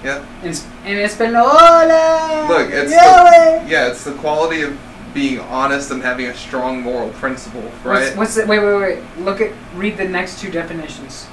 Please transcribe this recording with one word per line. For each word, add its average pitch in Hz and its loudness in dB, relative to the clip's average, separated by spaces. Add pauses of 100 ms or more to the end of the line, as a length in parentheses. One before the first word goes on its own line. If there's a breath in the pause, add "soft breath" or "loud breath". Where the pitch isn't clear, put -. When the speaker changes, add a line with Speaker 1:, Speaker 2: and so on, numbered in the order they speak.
Speaker 1:
Yeah. 139 -8 (240)
Speaker 2:
In, 180 -8 (360)
in 202 -6 (100)
Española! 320 4
Speaker 1:
Look, 320 0
it's 294 -4
Speaker 2:
Yeah, 359 8
Speaker 1:
the, 349 8
Speaker 2:
way! 330 6
Speaker 1:
yeah, 147 0
it's 123 -8
the 143 -10
quality 156 -4
of 139 -8 (360)
being 135 -4
honest 135 -6
and 127 -8
having 127 -6
a 120 -12
strong 127 -8
moral 123 -6
principle, 123 -10 (200)
right? 127 -4
Speaker 2:
What's, - -
what's 214 -6
the, 220 -2
wait, 214 0
wait, 202 0
wait. 190 -4 (220)
Look 196 -6
at, 214 -4 (240)
read 208 -6
the 196 -8
next 185 -8
two 190 -12
definitions. 165 -12